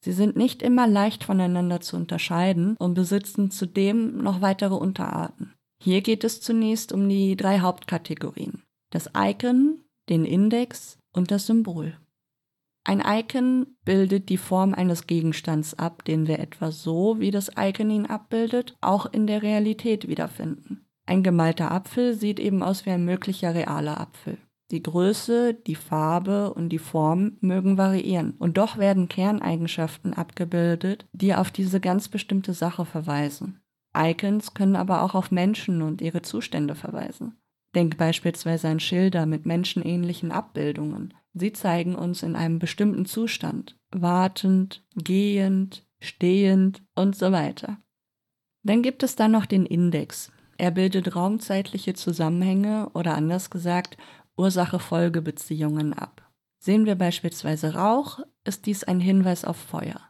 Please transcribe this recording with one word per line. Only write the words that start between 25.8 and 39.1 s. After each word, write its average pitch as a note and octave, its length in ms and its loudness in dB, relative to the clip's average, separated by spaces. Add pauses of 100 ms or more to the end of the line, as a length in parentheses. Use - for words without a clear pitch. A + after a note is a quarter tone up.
und E3+ 160 -4
die E3 100 -2
Form E3+ 640 0
mögen F#3+ 360 2
variieren, F#3+ 600 0
und E3+ 180 0
doch A3 200 0
werden G3 320 2
Kerneigenschaften E3+ 1040 -2
abgebildet, E3+ 1000 -2
die F#3+ 240 2
auf F#3+ 160 0
diese F#3+ 300 0
ganz F#3+ 260 0
bestimmte G3 460 -2
Sache F3 320 -2
verweisen. D3 760 -4 (360)
Icons E3+ 600 0
können G3 200 4
aber F3+ 280 0
auch F#3+ 100 -2
auf F#3 160 0
Menschen F3+ 540 0
und D#3 180 -4
ihre E3+ 220 -4
Zustände D#3 500 -4
verweisen. - 640 -10 (380)
Denk E3 220 2
beispielsweise E3 720 -2
an D#3 120 0
Schilder F3+ 460 2